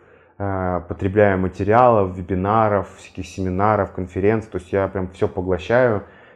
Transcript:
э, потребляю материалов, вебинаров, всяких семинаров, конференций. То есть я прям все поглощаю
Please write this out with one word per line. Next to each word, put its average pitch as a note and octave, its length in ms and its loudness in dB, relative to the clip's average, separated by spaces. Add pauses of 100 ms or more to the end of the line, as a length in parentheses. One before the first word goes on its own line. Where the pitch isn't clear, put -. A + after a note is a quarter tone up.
(380)
э, F#2 500 -4
потребляю G2 520 2
материалов, G2+ 760 2
вебинаров, G2 840 0
всяких - 280 -14
семинаров, F#2+ 680 -2
конференций. G#2 580 -2
То A2+ 80 -6
есть - 120 -14
я G2 180 0
прям F#2 220 -6
все - 160 -4
поглощаю F#2+ 760 0 (320)